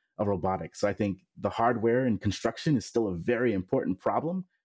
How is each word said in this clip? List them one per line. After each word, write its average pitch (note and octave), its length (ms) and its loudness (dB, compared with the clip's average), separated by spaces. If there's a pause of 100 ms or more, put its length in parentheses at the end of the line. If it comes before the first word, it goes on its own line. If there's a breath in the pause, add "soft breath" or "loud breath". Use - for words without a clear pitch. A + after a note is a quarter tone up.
(180)
of G2+ 100 -2
robotics. F#2 520 -2
So G#2 80 2
I G2+ 60 0
think G2 260 -2 (180)
the G2+ 120 -2
hardware A#2 560 2
and A2 160 0
construction A#2 560 0
is G#2 80 -4
still A2+ 220 0
a F#2 80 -2
very A#2 380 0
important F#2+ 460 0
problem. E3 460 -2 (200)